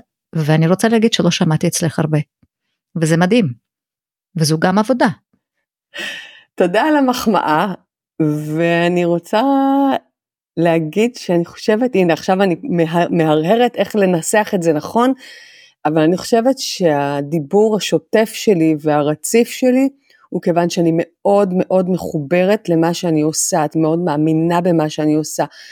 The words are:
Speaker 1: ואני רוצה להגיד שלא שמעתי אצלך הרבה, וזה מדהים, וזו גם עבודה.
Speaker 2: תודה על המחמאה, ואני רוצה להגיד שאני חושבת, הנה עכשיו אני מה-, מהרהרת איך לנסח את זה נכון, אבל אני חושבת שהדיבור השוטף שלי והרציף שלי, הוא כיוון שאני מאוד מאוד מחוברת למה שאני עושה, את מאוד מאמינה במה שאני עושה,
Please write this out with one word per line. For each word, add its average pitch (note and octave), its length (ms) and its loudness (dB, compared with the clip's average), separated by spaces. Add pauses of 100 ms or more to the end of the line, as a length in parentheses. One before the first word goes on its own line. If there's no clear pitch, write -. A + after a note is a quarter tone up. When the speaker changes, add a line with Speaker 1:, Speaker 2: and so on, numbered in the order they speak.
(340)
Speaker 1:
ואני D#3+ 320 2
רוצה F#3 220 2
להגיד A3+ 240 2
שלא F3 180 0
שמעתי D#3+ 360 0
אצלך - 320 -2
הרבה, D#3 200 0 (800)
וזה D#3+ 160 2
מדהים, F3+ 360 2 (840)
וזו D#3+ 220 0
גם F#3 200 2
עבודה. B3 300 0 (1500)
Speaker 2:
תודה F#3+ 280 0
על D4+ 140 0
המחמאה, G3+ 760 0 (480)
ואני E3+ 800 0
רוצה F3 380 -2 (1120)
להגיד E3 600 0
שאני E3+ 280 -2
חושבת, A3+ 500 -2
הנה F3+ 180 2
עכשיו F#3+ 300 0
אני F#3 200 0
מה-, E3+ 480 0
מהרהרת E3+ 680 2
איך G3+ 200 -4
לנסח G3 580 0
את F#3 80 0
זה E3 100 2
נכון, A3+ 400 0 (720)
אבל D#3 180 2
אני E3+ 140 2
חושבת A#3+ 420 0
שהדיבור D3 1160 0
השוטף G#3+ 580 -2
שלי D#3+ 460 2
והרציף D3+ 680 0
שלי, B3+ 400 0 (400)
הוא - 140 -6
כיוון F3 280 0
שאני E3+ 260 0
מאוד G3+ 600 0
מאוד F#3 340 0
מחוברת F3+ 760 -2
למה E3 260 2
שאני D#3+ 260 -2
עושה, D#3 440 -2
את D3+ 120 -6
מאוד D#3+ 220 0
מאמינה D#3+ 640 0
במה E3 280 0
שאני D3+ 260 -2
עושה, D#3 300 -4 (280)